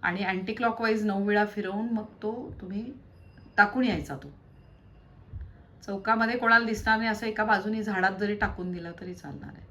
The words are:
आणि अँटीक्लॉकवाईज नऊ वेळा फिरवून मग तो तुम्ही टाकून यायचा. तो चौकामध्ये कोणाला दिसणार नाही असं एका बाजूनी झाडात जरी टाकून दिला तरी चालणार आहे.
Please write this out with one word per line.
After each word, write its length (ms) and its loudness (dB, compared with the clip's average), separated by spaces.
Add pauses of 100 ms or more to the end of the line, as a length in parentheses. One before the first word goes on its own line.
आणि 220 0
अँटीक्लॉकवाईज 800 0
नऊ 180 0
वेळा 220 4
फिरवून 460 -4
मग 140 -2
तो 560 -8
तुम्ही 320 -8 (640)
टाकून 260 6
यायचा. 320 -2
तो 240 -16 (1500)
चौकामध्ये 520 2
कोणाला 280 6
दिसणार 320 2
नाही 120 0
असं 180 -2
एका 160 0
बाजूनी 400 2
झाडात 280 2
जरी 240 -2
टाकून 360 -2
दिला 180 -6 (120)
तरी 120 -10
चालणार 360 -14
आहे. 220 -18